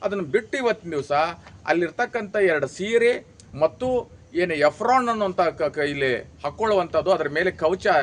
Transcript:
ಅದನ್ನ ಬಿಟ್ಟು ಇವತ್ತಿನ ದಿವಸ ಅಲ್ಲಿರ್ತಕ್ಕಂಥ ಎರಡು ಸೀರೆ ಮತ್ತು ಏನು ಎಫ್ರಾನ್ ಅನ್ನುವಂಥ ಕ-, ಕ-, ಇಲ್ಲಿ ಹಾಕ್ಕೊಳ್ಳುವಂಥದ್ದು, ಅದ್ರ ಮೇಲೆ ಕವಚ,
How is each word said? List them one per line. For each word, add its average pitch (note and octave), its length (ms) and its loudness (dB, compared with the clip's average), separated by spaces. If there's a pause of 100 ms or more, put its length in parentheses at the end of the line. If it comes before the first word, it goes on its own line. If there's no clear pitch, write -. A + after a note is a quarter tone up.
ಅದನ್ನ G3+ 180 -4
ಬಿಟ್ಟು G3+ 360 -2
ಇವತ್ತಿನ A3+ 340 -2
ದಿವಸ C#3+ 200 -4 (560)
ಅಲ್ಲಿರ್ತಕ್ಕಂಥ G3 680 -2
ಎರಡು E3 320 2
ಸೀರೆ A#3 580 0 (340)
ಮತ್ತು A#3+ 640 -2 (120)
ಏನು F3 180 0
ಎಫ್ರಾನ್ A3+ 560 2
ಅನ್ನುವಂಥ G3+ 320 -2
ಕ-, D#3+ 220 -2
ಕ-, D3 140 -4
ಇಲ್ಲಿ C#3+ 400 0
ಹಾಕ್ಕೊಳ್ಳುವಂಥದ್ದು, E3+ 920 -2
ಅದ್ರ D#3 180 0
ಮೇಲೆ E3+ 220 -2
ಕವಚ, F3 360 -2 (160)